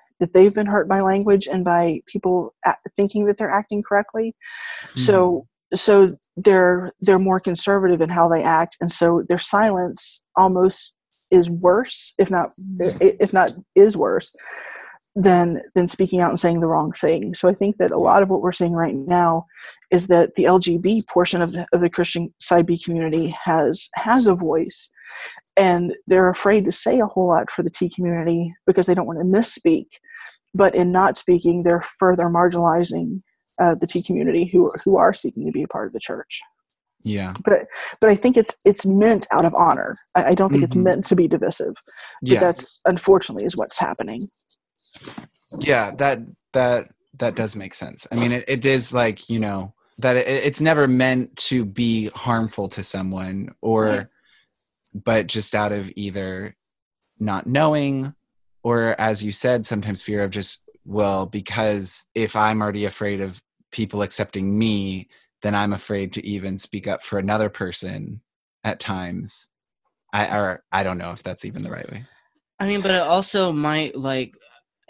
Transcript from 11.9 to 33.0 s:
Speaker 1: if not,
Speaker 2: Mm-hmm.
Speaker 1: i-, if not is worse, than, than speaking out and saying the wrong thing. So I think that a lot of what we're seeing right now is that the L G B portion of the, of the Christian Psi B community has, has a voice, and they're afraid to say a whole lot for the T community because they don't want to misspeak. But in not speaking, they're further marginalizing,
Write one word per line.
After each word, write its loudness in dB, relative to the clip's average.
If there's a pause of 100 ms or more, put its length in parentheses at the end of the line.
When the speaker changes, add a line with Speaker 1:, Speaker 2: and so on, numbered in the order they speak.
Speaker 1:
if 2
not, -2 (100)
Speaker 2:
Mm-hmm. -4
Speaker 1:
i-, 6
if 0
not 4 (240)
is 8
worse, -2 (840)
than, 4 (140)
than 2
speaking 0
out 2
and -4
saying 2
the 0
wrong 0
thing. -2
So 2
I 4
think -2
that 2
a -2
lot 4
of 0
what 0
we're -2
seeing -2
right -2
now 0 (440)
is 2
that 4
the 2
L 6
G 0
B 0
portion 0
of -2
the, -8
of 2
the 2
Christian -4
Psi 4
B 0
community -2 (160)
has, 0
has 4
a 6
voice, -4 (680)
and 2 (100)
they're 4
afraid 2
to -2
say 0
a 2
whole 0
lot 2
for -6
the -2
T -4
community -2 (120)
because 2
they 2
don't -2
want -6
to -2
misspeak. 0 (680)
But 4
in 2
not 2
speaking, 0
they're 2
further 0
marginalizing, 0 (380)